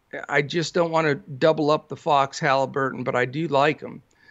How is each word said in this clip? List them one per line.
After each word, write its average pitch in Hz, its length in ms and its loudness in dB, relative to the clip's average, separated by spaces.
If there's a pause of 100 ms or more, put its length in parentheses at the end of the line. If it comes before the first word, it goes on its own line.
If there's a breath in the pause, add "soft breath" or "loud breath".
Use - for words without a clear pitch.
(280)
I 147 140 0
just 151 320 -4
don't 170 180 0
wanna 160 240 2
double 151 560 0
up 151 160 0
the 135 80 -12
Fox 139 440 0
Halliburton, 135 640 0
but 135 120 -4
I 123 80 2
do 143 240 -4
like 143 320 2
him. - 220 -14 (300 soft breath)